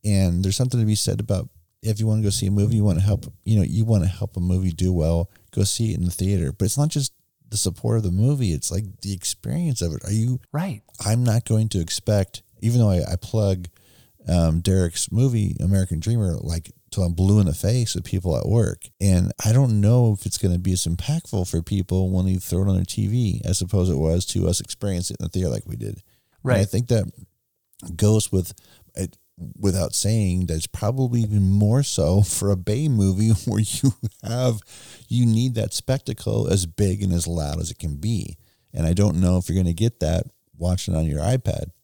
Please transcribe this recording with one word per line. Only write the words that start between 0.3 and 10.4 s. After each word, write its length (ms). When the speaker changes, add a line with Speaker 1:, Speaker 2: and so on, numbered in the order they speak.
Speaker 1:
there's 140
something 240
to 40
be 100
said 260
about 260
if 200
you 40
wanna 160
go 80
see 180
a 40
movie, 240
you 80
wanna 160
help, 320
you 100
know, 80
you 220
wanna 220
help 280
a 60
movie 300
do 200
well, 400
go 120
see 300
it 40
in 60
the 80
theater. 400
But 140
it's 120
not 120
just 240
the 80
support 400
of 80
the 80
movie, 400
it's, 180
like, 140
the 140
experience 680
of 120
it. 100
Are 80
you 300